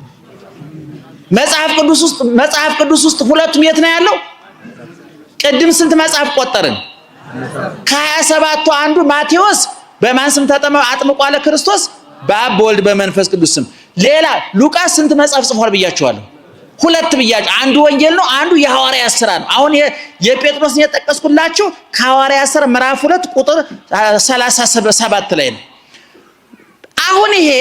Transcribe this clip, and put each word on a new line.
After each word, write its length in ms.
መጽሐፍ 440
ቅዱስ 260
ውስጥ፣ 180
መጽሐፍ 420
ቅዱስ 280
ውስጥ 200
ሁለቱም 400
የት 160
ነው 120
ያለው? 240
ቅድም 320
ስንት 240
መጽሐፍ 380
ቆጠርን? 440
ከሃያ 380
ሰባቱ 500
አንዱ 320
ማቴዎስ 540
«በማን 320
ስም 180
ተጠመ-፣ 360
አጥምቁ 380
አለ 160
ክርስቶስ»? 440
በአብ 320
በወልድ 280
በመንፈስ 460
ቅዱስ 240
ስም። 140
ሌላ 280
ሉቃስ 380
ስንት 220
መጽሐፍ 320
ጽፏል 240
ብያችኋለሁ? 540
ሁለት 360
ብያችሁ። 380
አንዱ 260
ወንጌል 360
ነው፣ 160
አንዱ 240
የሐዋርያት 580
ሥራ 220
ነው። 140
አሁን 240
የ-፣ 160
የጴጥሮስን 580
የጠቀስኩላችሁ 840
ከሐዋርያት 560
ሥራ 160
ምዕራፍ 360
ሁለት 300
ቁጥር 260
ሠላሳ 360
ሰባት 340
ላይ 180
ነው። 120
አሁን 320
ይሄ 160